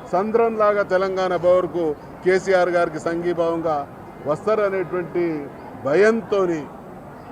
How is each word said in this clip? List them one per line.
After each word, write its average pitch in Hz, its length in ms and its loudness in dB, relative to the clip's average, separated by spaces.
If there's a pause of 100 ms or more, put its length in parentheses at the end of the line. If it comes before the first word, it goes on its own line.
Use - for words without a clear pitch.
(120)
సంద్రంలాగా 214 720 2
తెలంగాణ 185 520 0
భవన్కు 175 600 2 (300)
కేసీఆర్ 185 440 4
గారికి 170 300 0
సంఘీభావంగా 165 880 -2 (400)
వస్తారనేటువంటి 175 1200 -2 (380)
భయంతోని, 185 800 2 (680)